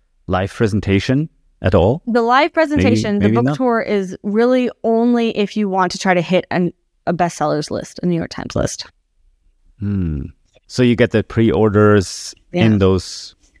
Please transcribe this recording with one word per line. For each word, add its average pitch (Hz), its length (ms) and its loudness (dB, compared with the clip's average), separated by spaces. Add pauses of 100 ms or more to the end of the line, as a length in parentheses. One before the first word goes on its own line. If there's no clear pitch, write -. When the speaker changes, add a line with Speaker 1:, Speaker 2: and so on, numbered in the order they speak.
(280)
Speaker 1:
live 95 260 -2
presentation 107 760 0 (320)
at 92 140 0
all? 101 320 2
Speaker 2:
The 240 140 0
live 247 240 2
Speaker 1:
Maybe, 330 80 -6
Speaker 2:
presentation, 254 680 0
the 196 60 2
Speaker 1:
maybe 214 100 2
Speaker 2:
book 240 100 2
Speaker 1:
not. 285 120 0
Speaker 2:
tour 240 240 0
is 196 420 -4
really 240 460 2 (140)
only 233 540 0
if 202 200 -4
you 214 120 -2
want 185 220 0
to - 60 -10
try 190 160 0
to 175 80 2
hit 170 300 0
an, 175 220 0 (340)
a 180 60 -2
bestsellers 151 560 -2
list, - 340 -10
a - 20 -8
New 175 100 0
York - 160 -6
Times - 240 -12
list. - 300 -4 (920)
Speaker 1:
Hmm. 92 480 -4 (400)
So - 140 -4
you 120 140 4
get 117 160 2
the 104 120 2
pre-orders 104 1080 2 (180)
Speaker 2:
Yeah. 165 140 0
Speaker 1:
in 107 140 4
those - 560 0 (240)